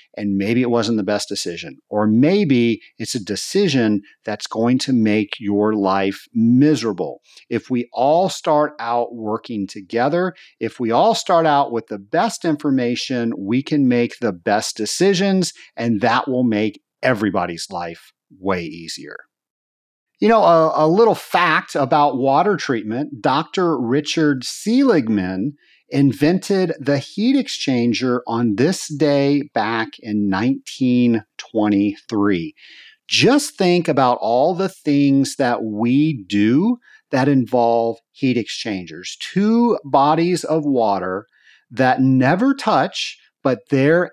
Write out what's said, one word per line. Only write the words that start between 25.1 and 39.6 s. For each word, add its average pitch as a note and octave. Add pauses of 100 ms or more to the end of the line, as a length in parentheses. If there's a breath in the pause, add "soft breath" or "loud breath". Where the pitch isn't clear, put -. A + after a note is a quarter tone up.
invented E3
the C#3
heat A#3
exchanger B2
on A2+
this D3
day C#3+
back A2+
in G#2
nineteen B2 (160)
twenty-three. G2+ (540 loud breath)
Just B3
think F3
about C3
all B2+
the F3+
things C#3
that A#2+
we A#2
do B2 (320 soft breath)
that C3+
involve A#2 (140)
heat B2+
exchangers, F#2
two A3